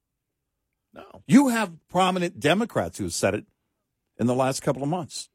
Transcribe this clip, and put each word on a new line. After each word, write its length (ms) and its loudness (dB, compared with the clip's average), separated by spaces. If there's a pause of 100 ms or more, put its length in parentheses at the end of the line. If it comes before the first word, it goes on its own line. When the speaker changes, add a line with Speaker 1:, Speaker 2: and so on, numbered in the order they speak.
(920)
Speaker 1:
No. 340 -20
Speaker 2:
You 220 6
have 220 -2 (160)
prominent 520 0
Democrats 580 0
who 80 -6
have 80 -6
said 220 0
it 100 -6 (720)
in 100 0
the 80 0
last 260 -2
couple 220 -4
of 60 -2
months. 460 -8